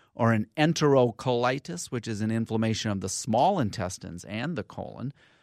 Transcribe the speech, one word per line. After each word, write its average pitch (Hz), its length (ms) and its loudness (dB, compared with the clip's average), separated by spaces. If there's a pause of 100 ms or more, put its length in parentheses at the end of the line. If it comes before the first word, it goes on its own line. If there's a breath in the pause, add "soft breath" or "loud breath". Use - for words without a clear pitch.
(160 soft breath)
or 117 160 4
an 107 160 2 (100)
enterocolitis, 135 1300 2
which 120 160 -6
is 107 140 -4
an 110 100 0
inflammation 110 600 0
of 95 100 -2
the 95 80 -4
small 156 500 0
intestines 90 680 -6
and 123 300 -8
the 104 80 -6
colon, - 500 -10 (300 soft breath)